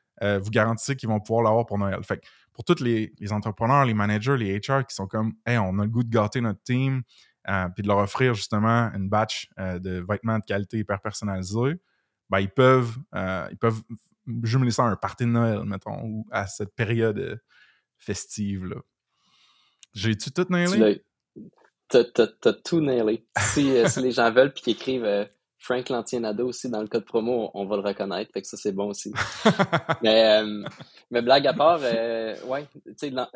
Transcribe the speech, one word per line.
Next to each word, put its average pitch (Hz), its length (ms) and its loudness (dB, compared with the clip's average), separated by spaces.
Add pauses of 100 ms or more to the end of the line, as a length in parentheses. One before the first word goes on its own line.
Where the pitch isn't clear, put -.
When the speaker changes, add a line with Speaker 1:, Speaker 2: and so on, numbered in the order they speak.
(240)
Speaker 1:
euh, 101 160 2
vous 98 100 -6
garantissez 113 480 0
qu'ils 117 120 -8
vont 107 120 0
pouvoir 113 220 0
l'avoir 113 220 4
pour 101 120 -6
Noël. 98 260 -2
Fait - 140 -4
que - 80 -20 (280)
pour - 100 -16
tous 170 180 2
les, 113 380 0
les 101 140 -6
entrepreneurs, 117 520 2
les 113 80 2
managers, 107 440 0
les 101 220 -2
H 135 220 0
R 123 60 -8
qui - 80 -12
sont 98 120 -6
comme, « 110 260 -4 (120)
Hey, 120 120 0
on 95 220 0
a 104 40 0
le 107 60 0
goût 117 140 0
de 117 60 -4
gâter 110 300 2
notre 110 240 -2
team, 131 380 0 (480)
euh, 92 200 0
puis 101 140 -8
de 101 60 -2
leur 101 80 4
offrir 120 360 2
justement 110 600 2
une 98 160 -4
batch, 107 400 0 (100)
euh, 92 180 -6
de 92 300 -6
vêtements 110 320 -2
de - 60 -6
qualité 101 320 -4
hyper 101 240 -4
personnalisés », 104 760 -4 (500)
ben, 95 100 2
ils 98 100 0
peuvent, 131 460 4 (180)
euh, 92 380 -4
ils - 60 -14
peuvent 110 240 0 (640)
jumeler 123 280 2
ça 127 120 2
à 120 40 4
un 113 80 0
party - 300 -4
de 117 60 2
Noël, 117 340 2
mettons, 104 400 -8
ou 107 260 -8
à 101 160 -4
cette 98 280 -10
période, 110 440 0
euh, 87 160 -6 (600)
festive-là. 98 800 -6 (1160)
J'ai-tu 110 380 -2
tout 180 180 -2
nailé ? 180 220 2
Speaker 2:
Tu 202 80 2
l'as, 208 160 6 (920)
t'as, 120 160 6
t'as, - 240 2
t'as - 260 0
tout - 280 -2
nailé. 117 440 0 (120)
Si, 143 400 0
euh, 117 100 6
si 135 140 0
les 127 100 2
gens 117 200 2
veulent 131 220 6
puis - 100 -18
qu'ils 113 100 0
écrivent, 127 320 -4
euh... 101 200 0 (320)
Frank 127 320 -4
Lantier 120 300 -4
Nadeau 113 300 -2
aussi 123 200 -8
dans 110 120 -4
le 107 60 -6
code 110 180 -2
promo, 117 480 -2
on, 98 80 -6
on 95 40 -4
va 101 120 -2
le 98 40 -2
reconnaître. 98 520 -4
Fait 98 80 -4
que - 60 -18
ça, 104 100 -12
c'est 101 160 -4
bon 101 160 -4
aussi. 104 240 -8 (300)
Speaker 1:
<laughs> - 600 2
Speaker 2:
Mais, 110 400 6
euh, 104 200 -6 (480)
mais 120 100 2
blague 135 260 4
à 127 60 4
part, 160 280 4
euh, 113 540 -2 (100)
ouais, 143 220 -6 (180)
tu - 120 -16
sais, 147 120 -6
lan-, 127 260 -4